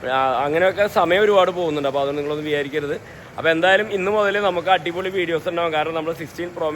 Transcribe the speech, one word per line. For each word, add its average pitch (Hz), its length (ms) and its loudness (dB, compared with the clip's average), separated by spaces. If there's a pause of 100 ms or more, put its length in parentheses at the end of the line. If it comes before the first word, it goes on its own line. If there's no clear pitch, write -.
(160)
ആ, 131 40 2 (260)
അങ്ങനെയൊക്കെ 180 400 2 (140)
സമയം 180 260 4
ഒരുപാട് 190 320 4
പോകുന്നുണ്ട്. 151 340 -2
അപ്പോൾ 139 120 0
അതൊന്നും 143 180 -2
നിങ്ങളൊന്നും 151 300 -4
വിചാരിക്കരുത്. 147 440 -4 (420)
അപ്പോൾ 160 180 0
എന്തായാലും 196 320 4 (100)
ഇന്ന് 190 180 0
മുതൽ 202 200 2 (140)
നമുക്ക് 175 260 -2
അടിപൊളി 175 340 -2 (100)
വീഡിയോസ് 165 320 -2
ഉണ്ടാവും. 170 260 -2
കാരണം 160 220 -2
നമ്മൾ 160 220 -4
സിക്സ്റ്റീൻ 170 340 -10
പ്രോ 165 200 -2